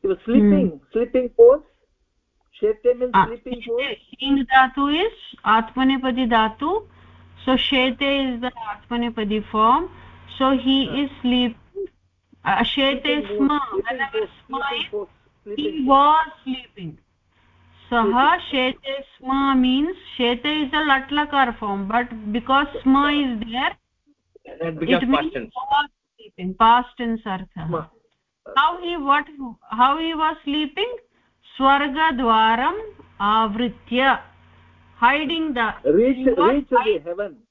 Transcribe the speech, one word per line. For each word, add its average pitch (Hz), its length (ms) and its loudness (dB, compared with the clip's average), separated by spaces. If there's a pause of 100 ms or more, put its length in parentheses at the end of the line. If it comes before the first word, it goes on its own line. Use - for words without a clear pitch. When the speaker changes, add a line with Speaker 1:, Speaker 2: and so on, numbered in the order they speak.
Speaker 1:
He 196 40 -2
was 185 160 -2
sleeping, 202 460 4
Speaker 2:
Hmm. 151 60 -14 (160)
Speaker 1:
sleeping 240 380 -2
pose. 254 320 8 (960)
Shete 214 380 0
means 247 160 -4
Speaker 2:
Ah, 190 120 4
Speaker 1:
sleeping 240 400 -12
pose. 233 140 -4
Speaker 2:
shete, 262 180 -6 (200)
shing 269 340 0
dhatu 262 360 4 (160)
is 453 80 -4 (320)
Atmanepadi 254 840 0
dhatu. 240 580 0 (580)
So, 262 120 2
shete 269 800 -2
is 233 60 -10
the 247 120 -8 (200)
Atmanepadi 214 760 -6
form. 240 400 2 (480)
So, 269 180 2
he 262 280 0
Speaker 1:
Yeah. 254 200 -4
Speaker 2:
is 269 60 -8 (120)
sleep, 247 340 0 (880)
Uh, 196 200 0
shete 269 380 -2
Speaker 1:
Sleeping 294 340 -4
Speaker 2:
sma, 269 120 2
Speaker 1:
mode, 294 120 0 (100)
sleeping 190 160 -4
Speaker 2:
whenever 415 320 -6
Speaker 1:
post, 427 140 -6 (140)
Speaker 2:
sma 269 120 -8
Speaker 1:
sleeping 277 260 -6
Speaker 2:
is, - 60 -16
Speaker 1:
post, 208 200 -10 (340)
sleeping 214 200 -8
Speaker 2:
he 311 60 -4
Speaker 1:
post. 302 180 -4
Speaker 2:
was 294 380 4 (180)
sleeping. 226 540 -12 (920)
Saha 240 400 2
Speaker 1:
Sleeping. 262 440 -2
Speaker 2:
shete 269 300 -10 (140)
sma 269 360 0
means 262 420 2 (220)
shete 240 340 -2 (140)
is 262 60 -8
a 311 120 0
lat 269 260 0
lakar 285 480 0
form, 202 300 -6
but 220 440 -4
because 269 340 0 (160)
sma 269 300 4
is 269 260 -2 (120)
there, 285 260 -4 (840)
Speaker 3:
That 165 200 -6
becomes 202 220 0
Speaker 2:
it 254 40 -4
Speaker 3:
past 277 160 0
Speaker 2:
means 320 120 -6
Speaker 3:
tense. - 200 -10
Speaker 2:
was 294 340 -2 (280)
sleeping, 190 380 -12
past 240 340 4 (100)
tense 226 260 -6
artha. 185 440 -10
Speaker 1:
Sma. 160 220 -8 (680)
Speaker 2:
How 330 260 2
he, 349 140 -6
what, 285 300 0 (440)
how 254 280 2
he 330 160 -4
was 311 300 -2
sleeping? 311 520 -4 (600)
Swarga 285 640 2
dwaram 233 580 2 (440)
avritya, 226 1000 0 (760)
hiding 302 580 0
the, 226 140 -2 (160)
Speaker 1:
Reach, 226 320 4
Speaker 2:
he 262 80 -8
was 226 300 4
Speaker 1:
reach 285 160 -2
the 247 120 4
Speaker 2:
hid-, 175 240 -2
Speaker 1:
heaven. 175 300 -8 (140)